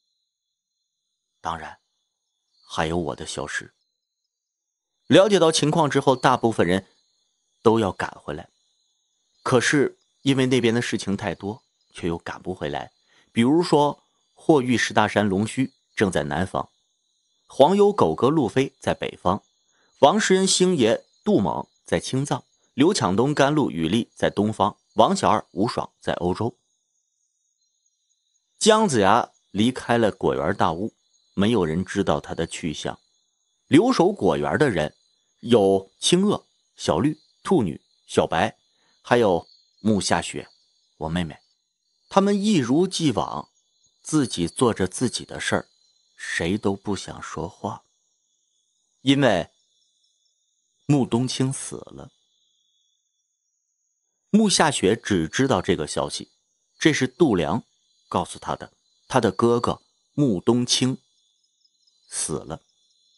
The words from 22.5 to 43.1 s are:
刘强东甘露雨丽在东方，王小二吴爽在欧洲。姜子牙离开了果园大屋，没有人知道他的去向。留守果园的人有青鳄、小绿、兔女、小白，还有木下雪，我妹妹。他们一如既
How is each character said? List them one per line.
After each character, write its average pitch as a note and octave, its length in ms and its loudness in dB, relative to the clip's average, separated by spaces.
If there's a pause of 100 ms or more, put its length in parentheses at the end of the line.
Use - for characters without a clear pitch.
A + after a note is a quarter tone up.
刘 E3 200 2
强 G2 220 0
东 C3+ 180 0
甘 C#3+ 220 2
露 A#2 160 0
雨 D#2+ 160 -4
丽 G#2+ 260 -2
在 - 160 -2
东 G2+ 220 -2
方， G2+ 240 -2 (200)
王 C3 200 2
小 C3+ 140 0
二 G2+ 220 0
吴 G2 180 -2
爽 - 200 -8 (120)
在 - 140 -6
欧 F2+ 180 -2
洲。 A2 240 -6 (2000)
姜 G#3+ 320 4
子 B2+ 100 0
牙 G2+ 300 4 (220)
离 A2 200 0
开 A#2+ 260 -2
了 A2 140 2
果 D2 240 -2
园 C#2+ 180 -2
大 F#2 200 -2
屋， F#2+ 200 -8 (400)
没 G2+ 180 0
有 G2+ 140 2
人 E2+ 200 -4
知 G2 180 -4
道 E2+ 160 0
他 E2+ 160 -12
的 E2 100 -4
去 E2 280 -8
向。 - 260 -10 (680)
留 A3 260 4
守 G#3 180 2
果 F#2+ 240 0
园 D2 220 -2
的 C#3+ 120 2
人 D#2 240 -2 (460)
有 G2 580 2
青 F#3 300 2
鳄、 - 180 -2 (300)
小 - 240 -2
绿、 D3 180 0 (260)
兔 D#3+ 200 2
女、 D#2+ 160 -4 (260)
小 - 220 0
白， F2+ 300 -2 (440)
还 - 140 0
有 G2 320 2 (320)
木 G2+ 220 0
下 F2 200 -2
雪， - 280 -12 (480)
我 D#2 100 -10
妹 F2 160 -4
妹。 D#2+ 140 -12 (720)
他 - 100 2
们 G3+ 180 0
一 G3+ 200 0
如 C3+ 280 2
既 E3 280 -2